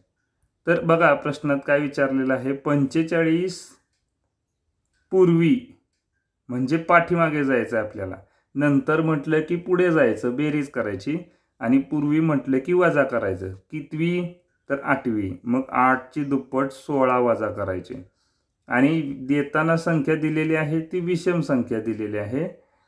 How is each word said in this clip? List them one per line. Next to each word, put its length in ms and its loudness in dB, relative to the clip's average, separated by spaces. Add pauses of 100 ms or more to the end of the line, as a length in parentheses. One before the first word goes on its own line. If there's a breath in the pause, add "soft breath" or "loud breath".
(680)
तर 120 2
बघा, 340 4
प्रश्नात 440 -2 (100)
काय 120 4
विचारलेलं 540 0
आहे, 200 -2
पंचेचाळीस 1120 0 (1400)
पूर्वी 480 6 (920)
म्हणजे 280 -2
पाठीमागे 640 2
जायचं 340 0
आहे 100 -2
आपल्याला, 280 -10 (400)
नंतर 460 2
म्हटलं 400 0
की 140 -4
पुढे 360 2
जायचं, 440 2
बेरीज 340 -2
करायची, 480 -4 (420 soft breath)
आणि 180 2
पूर्वी 420 0
म्हटलं 400 0
की 140 -2
वजा 300 4
करायचं. 500 -4 (180)
कितवी? 500 -4 (480)
तर 140 -2
आठवी. 480 -2 (120)
मग 260 0
आठची 540 0
दुप्पट 480 -2
सोळा 460 0
वजा 320 2
करायचे. 600 -8 (580)
आणि 340 2
देताना 760 -2
संख्या 380 0
दिलेली 400 -2
आहे 260 -2
ती 180 -6
विषम 420 -2
संख्या 380 -2
दिलेली 380 -6
आहे, 520 -6 (180)